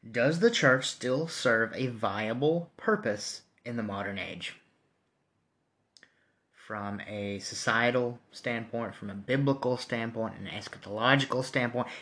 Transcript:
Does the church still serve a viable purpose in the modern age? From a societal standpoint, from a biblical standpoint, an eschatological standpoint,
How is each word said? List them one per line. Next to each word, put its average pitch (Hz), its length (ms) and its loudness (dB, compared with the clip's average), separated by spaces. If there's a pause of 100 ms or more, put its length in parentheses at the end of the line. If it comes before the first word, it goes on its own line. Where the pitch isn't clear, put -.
Does 127 300 2
the 226 100 6
church 135 380 6
still 135 400 -2
serve 113 480 2
a 127 120 -2
viable 117 880 0
purpose 202 640 -2 (240)
in 120 100 -6
the 113 80 -2
modern 101 340 -4
age? 87 380 -8 (2000)
From 101 480 -6
a 101 380 -6
societal 120 800 2 (120)
standpoint, 113 640 -6
from 104 140 -10
a 98 40 -10
biblical 131 640 2
standpoint, 117 640 -4
an 98 80 -10
eschatological 127 960 0
standpoint, 123 460 0 (120)